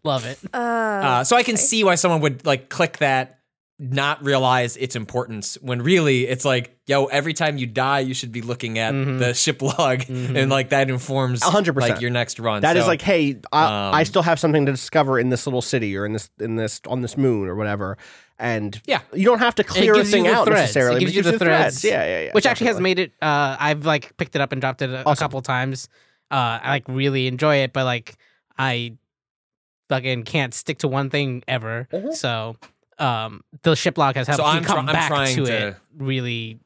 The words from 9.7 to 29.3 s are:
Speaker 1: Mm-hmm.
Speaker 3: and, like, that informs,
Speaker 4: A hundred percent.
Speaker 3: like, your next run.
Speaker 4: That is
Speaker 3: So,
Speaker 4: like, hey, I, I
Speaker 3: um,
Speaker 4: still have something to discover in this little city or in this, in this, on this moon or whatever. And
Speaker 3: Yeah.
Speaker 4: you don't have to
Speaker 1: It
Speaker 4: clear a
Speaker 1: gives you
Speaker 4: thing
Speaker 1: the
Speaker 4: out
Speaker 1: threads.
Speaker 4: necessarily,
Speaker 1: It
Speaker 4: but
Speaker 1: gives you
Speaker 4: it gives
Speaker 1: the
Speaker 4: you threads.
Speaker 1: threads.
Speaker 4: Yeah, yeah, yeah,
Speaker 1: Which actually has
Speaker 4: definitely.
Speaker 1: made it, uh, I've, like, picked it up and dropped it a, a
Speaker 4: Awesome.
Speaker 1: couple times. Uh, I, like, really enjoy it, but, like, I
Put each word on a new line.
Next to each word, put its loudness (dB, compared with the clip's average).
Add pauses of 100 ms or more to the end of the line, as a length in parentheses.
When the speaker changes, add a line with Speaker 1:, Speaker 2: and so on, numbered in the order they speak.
Speaker 1:
Mm-hmm. -6
Speaker 3:
and, 2
like, 2
that 2
informs, -2
Speaker 4:
A 2
hundred 2
percent. 2
Speaker 3:
like, -6
your -2
next -2
run. 0
Speaker 4:
That 4
is 4
Speaker 3:
So, 2
Speaker 4:
like, 0
hey, 2 (160)
I, 4
I 0
Speaker 3:
um, 4
Speaker 4:
still 2
have 2
something 2
to 2
discover 0
in 2
this -2
little -2
city -2
or -4
in -4
this, -6
in -4
this, -4
on -4
this -6
moon 2
or -6
whatever. -4 (400)
And -4
Speaker 3:
Yeah. 0 (120)
Speaker 4:
you -2
don't 6
have 2
to 2
Speaker 1:
It 2
Speaker 4:
clear 4
a 6
Speaker 1:
gives 4
you 4
Speaker 4:
thing 4
Speaker 1:
the 6
Speaker 4:
out 4
Speaker 1:
threads. 4
Speaker 4:
necessarily, 4
Speaker 1:
It 4
Speaker 4:
but 2
Speaker 1:
gives 0
you 4
Speaker 4:
it 0
gives 2
Speaker 1:
the 2
Speaker 4:
you 4
threads. 2
Speaker 1:
threads. -6
Speaker 4:
Yeah, 2
yeah, -2
yeah, -8
Speaker 1:
Which 2
actually 0
has 0
Speaker 4:
definitely. 0
Speaker 1:
made 0
it, -4
uh, 0
I've, 0
like, -2
picked -6
it 0
up -2
and -4
dropped -4
it -4
a, -8
a -12
Speaker 4:
Awesome. 2
Speaker 1:
couple -6
times. -4 (420)
Uh, -2
I, -6
like, -2
really -2
enjoy 0
it, 0
but, -2
like, -4 (420)
I -2 (960)